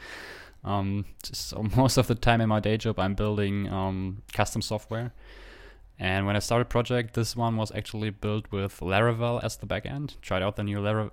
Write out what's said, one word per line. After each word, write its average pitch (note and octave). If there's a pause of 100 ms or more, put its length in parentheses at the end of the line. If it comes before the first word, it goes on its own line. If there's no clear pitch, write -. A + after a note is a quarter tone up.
(640)
Um, G2 (180)
so -
<laughs> G#2
most B2+
of B2
the B2
time A#2
in A2
my G#2+
day G#2
job, A2
I'm F#2+
building, G2+
um, F#2+ (120)
custom A2+
software. A2+ (840)
And F#2+
when G2+
I G#2
started A#2+
project, A#2+
this A#2
one A#2
was A2
actually G#2+
built G#2
with G2+
Laravel A#2
as A2
the -
backend. -
Tried F#2
out G#2
the G#2+
new G2+
Lara-, G#2+